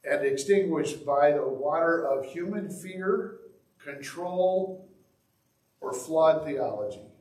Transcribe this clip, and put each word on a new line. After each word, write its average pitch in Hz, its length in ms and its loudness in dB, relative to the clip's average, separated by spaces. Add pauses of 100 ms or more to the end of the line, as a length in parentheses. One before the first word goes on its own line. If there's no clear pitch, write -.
and 143 180 0
extinguished 185 800 2
by 143 280 6
the - 120 0
water 160 640 0
of 135 180 0
human 180 440 -6
fear, 190 720 -4 (400)
control, 180 1080 -2 (920)
or - 100 -6
flawed 160 540 4
theology. 113 760 -6